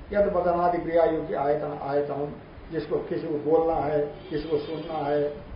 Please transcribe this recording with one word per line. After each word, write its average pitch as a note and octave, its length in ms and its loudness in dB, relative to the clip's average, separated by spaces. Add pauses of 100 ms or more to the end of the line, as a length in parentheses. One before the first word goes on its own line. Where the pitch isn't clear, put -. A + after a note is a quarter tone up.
(120)
यद G3+ 140 6
बदनादि F3 520 2
क्रिया D#3+ 260 4
योग्य D#3 300 0
आयतन, C#3+ 480 0
आयतन, C#3+ 500 -2 (400)
जिसको D#3 240 -2
किसी - 300 -4
को D#3 80 -2 (160)
बोलना E3 240 4
है, D3+ 260 2 (300)
किसी D#3 180 -4
को D3+ 100 2
सुनना D#3 400 -6
है, D3 240 2 (340)